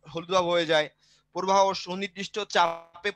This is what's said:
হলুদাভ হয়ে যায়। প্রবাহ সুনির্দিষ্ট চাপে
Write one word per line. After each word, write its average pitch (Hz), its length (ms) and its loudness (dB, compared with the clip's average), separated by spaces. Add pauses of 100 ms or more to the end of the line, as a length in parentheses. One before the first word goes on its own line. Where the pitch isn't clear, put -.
(120)
হলুদাভ 170 320 0
হয়ে 170 280 0
যায়। 151 160 2 (440)
প্রবাহ 196 400 4
সুনির্দিষ্ট 190 640 -8 (180)
চাপে 170 600 -2